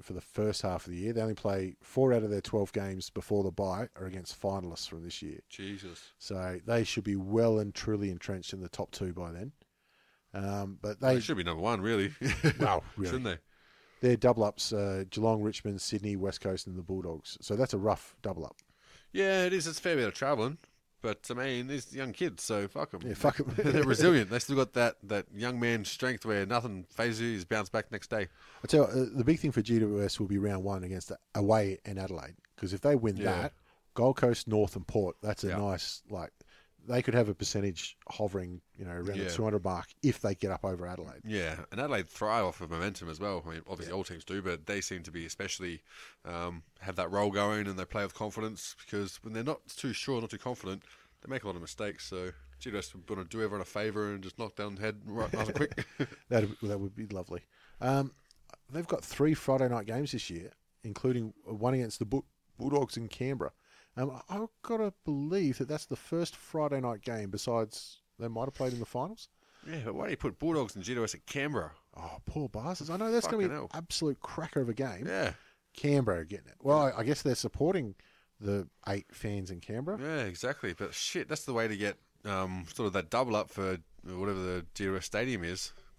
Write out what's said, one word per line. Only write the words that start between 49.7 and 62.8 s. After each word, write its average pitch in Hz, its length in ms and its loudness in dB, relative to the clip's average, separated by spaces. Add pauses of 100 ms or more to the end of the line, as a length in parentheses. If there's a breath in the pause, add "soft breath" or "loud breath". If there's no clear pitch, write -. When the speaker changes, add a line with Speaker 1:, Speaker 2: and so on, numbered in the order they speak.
Speaker 2:
sure, 127 260 -2
not 110 80 -4
too 107 100 -10
confident, 98 440 -6 (400 loud breath)
they - 80 -12
make 131 120 -4
a 101 40 -8
lot 92 100 -4
of 85 60 -10
mistakes. - 440 -8
So 90 260 -6 (260)
G - 100 -12
W 104 100 -4
S - 160 -8
would 87 140 -18
wanna 95 160 -4
do 110 180 -6
everyone 101 200 -2
a - 20 -6
favour 104 480 -2
and 98 100 -6
just 92 160 -12
knock 110 160 -6
down 104 200 -6
the 98 80 -10
head 107 240 -2
right 107 260 -2
nice 110 140 0
and - 100 -2
quick. - 300 -2 (100)
<laughs> - 320 -6
Speaker 1:
That, 113 180 4 (140)
that 101 200 -2
would 98 140 -4
be 110 120 -8
lovely. 90 380 -8 (360 soft breath)
Um, 139 320 2 (580)
they've 165 160 -6
got - 160 0
three 156 300 4
Friday 131 380 4
night 110 160 -2
games 127 260 -2
this 120 160 -4
year, 87 240 -10 (300)
including 117 500 0 (140)
one 110 260 0
against 123 260 0
the 117 60 0
Bu-, 127 220 0 (320)
Bulldogs 135 400 2